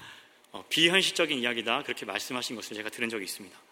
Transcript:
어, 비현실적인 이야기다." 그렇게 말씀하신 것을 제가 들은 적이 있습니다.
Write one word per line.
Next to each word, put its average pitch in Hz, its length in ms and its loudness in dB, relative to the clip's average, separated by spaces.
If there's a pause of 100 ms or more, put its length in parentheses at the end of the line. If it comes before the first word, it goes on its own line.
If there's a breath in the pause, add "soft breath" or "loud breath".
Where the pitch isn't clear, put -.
(520 loud breath)
어, 95 160 -12
비현실적인 170 680 4
이야기다." 120 440 2
그렇게 123 240 -6
말씀하신 117 500 -4
것을 107 200 -8
제가 107 120 -6
들은 117 200 -2
적이 110 160 -4
있습니다. 90 320 -10 (160)